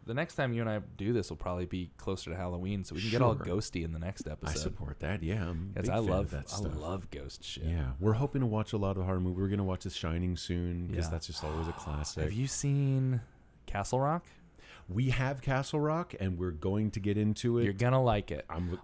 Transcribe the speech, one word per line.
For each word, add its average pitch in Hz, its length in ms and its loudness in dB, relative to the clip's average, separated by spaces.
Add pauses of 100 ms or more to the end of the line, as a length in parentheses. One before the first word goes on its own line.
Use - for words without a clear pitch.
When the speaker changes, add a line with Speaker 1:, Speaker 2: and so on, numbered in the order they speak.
Speaker 1:
the 113 80 -6
next 143 220 -2
time 127 180 0
you 117 80 0
and 113 80 0
I 107 100 0 (180)
do 101 160 0
this 104 160 0
will 82 80 -8
probably 90 280 -2
be 90 320 -4
closer 92 340 -4
to 87 40 -4
Halloween, 92 480 -2
so - 120 -8
we 87 60 -2
can 110 80 -2
get 120 120 4
all 117 140 6
Speaker 2:
Sure. - 100 -4
Speaker 1:
ghosty 90 380 -2
in 80 100 -4
the 80 60 -6
next 87 280 -6
Speaker 2:
I 76 60 -6
Speaker 1:
episode. 76 260 -2
Speaker 2:
support 73 400 -4
that. 82 240 -2
Yeah, 87 260 0
I'm 87 260 -4
a - 40 -4
Speaker 1:
'Cause - 40 0
Speaker 2:
big 120 60 2
Speaker 1:
I - 40 2
Speaker 2:
fan 110 100 2
of 98 60 2
Speaker 1:
love, 95 220 2
Speaker 2:
that 69 200 -6
Speaker 1:
I 98 60 -6
Speaker 2:
stuff. 90 180 -2
Speaker 1:
love 82 360 -6
ghost 71 320 -10
shit. - 200 -8
Speaker 2:
Yeah, 80 360 0
we're 104 140 6
hoping 139 280 2
to 123 60 4
watch 107 260 0
a 110 40 0
lot 98 200 2
of 92 80 0
horror 92 160 2
movies. 90 180 0
We're 98 100 4
gonna 101 140 2
watch 92 200 0
The 95 60 -4
Shining 87 460 0
soon 87 540 -2
'cause 85 160 0
Speaker 1:
Yeah. 80 40 -2
Speaker 2:
that's 82 180 -4
just - 160 -6
always 80 240 -2
a 85 40 -2
Speaker 1:
<gasps> - 20 -4
Speaker 2:
classic. 76 500 -2
Speaker 1:
Have 78 100 0
you 127 140 0
seen 135 760 2 (460)
Castle 101 340 0
Rock? 156 240 0 (640)
Speaker 2:
We 123 220 2
have 131 300 2
Castle 139 380 2
Rock, 156 400 0
and 92 180 0
we're 90 140 0
going 98 400 2
to 110 80 -4
get 101 180 2
into 107 420 4
it. 117 40 6
Speaker 1:
You're 101 80 4
gonna 123 320 4
like 107 280 4
it. 76 180 -6
Speaker 2:
I'm, 87 340 -2